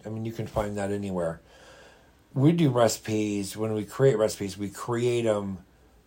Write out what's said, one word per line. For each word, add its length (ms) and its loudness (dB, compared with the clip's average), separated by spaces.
I 40 -10
mean, 160 -8
you 80 -6
can 140 -6
find 320 -4
that 120 -2
anywhere. 500 -4
We 180 6
do 180 4
recipes, 880 0
when 180 -2
we 100 -2
create 320 4
recipes, 400 0
we 120 -6
create 580 -2
'em 320 -2